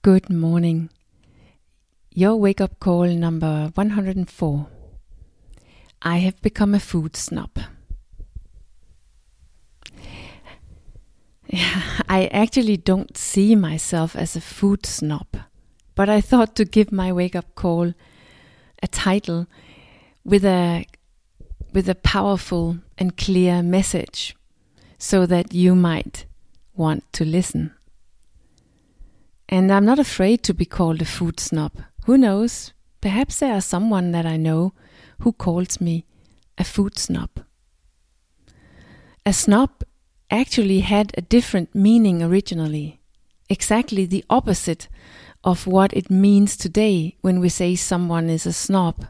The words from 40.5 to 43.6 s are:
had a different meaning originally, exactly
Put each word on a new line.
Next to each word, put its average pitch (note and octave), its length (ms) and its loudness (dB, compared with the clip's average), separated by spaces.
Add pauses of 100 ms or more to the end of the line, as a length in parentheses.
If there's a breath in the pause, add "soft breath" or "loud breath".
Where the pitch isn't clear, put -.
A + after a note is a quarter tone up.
had G3+ 360 0
a F3+ 60 -6
different G#3 540 0
meaning G3 480 4
originally, D#3+ 760 -2 (480)
exactly G3 600 -2